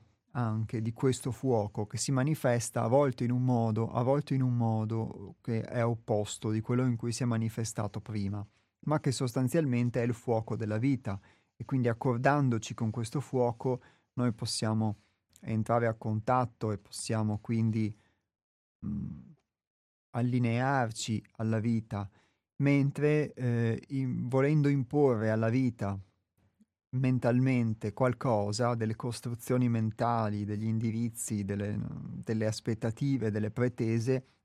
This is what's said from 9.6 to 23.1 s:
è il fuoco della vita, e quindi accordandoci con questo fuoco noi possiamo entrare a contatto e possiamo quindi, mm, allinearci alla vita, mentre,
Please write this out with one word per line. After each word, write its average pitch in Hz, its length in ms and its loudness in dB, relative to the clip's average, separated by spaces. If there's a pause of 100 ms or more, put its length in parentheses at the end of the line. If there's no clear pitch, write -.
è 117 40 2
il 120 80 0
fuoco 113 420 -2
della 107 220 -2
vita, 113 420 -2 (360)
e - 80 -12
quindi 127 240 0
accordandoci 127 880 2
con 110 180 -2
questo 120 300 -4
fuoco 123 600 0 (320)
noi 123 200 0
possiamo 110 640 -2 (440)
entrare 117 460 0
a 113 60 0
contatto 117 800 -2
e 104 60 -4
possiamo 107 640 -4
quindi, 110 560 0 (880)
mm, - 340 -6 (920)
allinearci 123 1120 0 (140)
alla 113 220 0
vita, 110 500 -2 (480)
mentre, 143 760 2